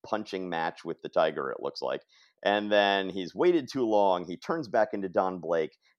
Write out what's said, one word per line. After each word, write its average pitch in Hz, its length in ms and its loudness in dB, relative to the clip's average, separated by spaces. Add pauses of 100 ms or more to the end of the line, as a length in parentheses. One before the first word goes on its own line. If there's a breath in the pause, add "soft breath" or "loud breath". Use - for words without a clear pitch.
punching 101 420 -4
match 82 380 -4
with 82 160 -6
the 76 80 -8
tiger, 78 400 2
it 50 140 -8
looks - 180 -6
like. 67 220 -4 (400 soft breath)
And 104 280 2
then 98 380 4
he's 90 240 -6
waited 156 340 2
too 131 200 -2
long. 98 380 4
He 85 120 -10
turns 165 300 -6
back 107 260 2
into 98 160 -4
Don 92 300 0
Blake, 80 360 0 (240)